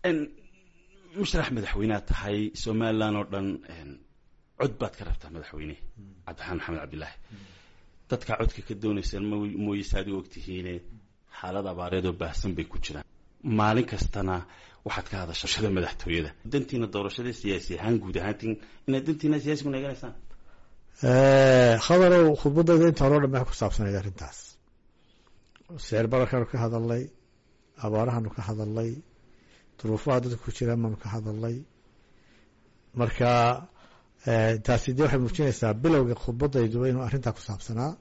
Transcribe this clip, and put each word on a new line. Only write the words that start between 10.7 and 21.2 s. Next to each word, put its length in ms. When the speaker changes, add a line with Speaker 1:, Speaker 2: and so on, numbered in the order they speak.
Speaker 1:
xaalad 360
abaareed 380
oo 80
baahsan 400
bay 120
ku 140
jiraan. 260
Maalin 420
kastana 500
waxaad 260
ka 100
hadashaa 320
shada 200
madaxtooyada. 600
Dantiina 440
doorashada 460
siyaasi 400
ahaan, 240
guud 200
ahaantiin, 360
inaad 220
dantiina 340
siyaasigu 300
naganaysaan? 460
Speaker 2:
Eh, 800